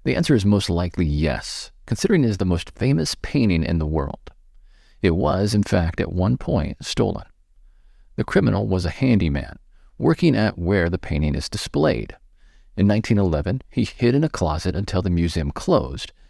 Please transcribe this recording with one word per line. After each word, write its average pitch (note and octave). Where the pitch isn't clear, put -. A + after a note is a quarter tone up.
The -
answer D#3+
is G2+
most G2+
likely F2
yes, D2
considering E3+
it A2+
is G2
the G2
most F2
famous C#3+
painting G2+
in E2+
the D#2
world. D2+
It E2+
was, G2
in G#2
fact, E2+
at E2+
one F#2
point F2+
stolen. -
The -
criminal G#2+
was F#2
a F2
handyman, F2
working D#3
at G#2+
where F2
the F2+
painting D2
is -
displayed. A#2+
In G2
nineteen G#2
eleven, F2+
he B2
hid A#2+
in D3
a D#3
closet D#2+
until F#2+
the F#2
museum E2+
closed, -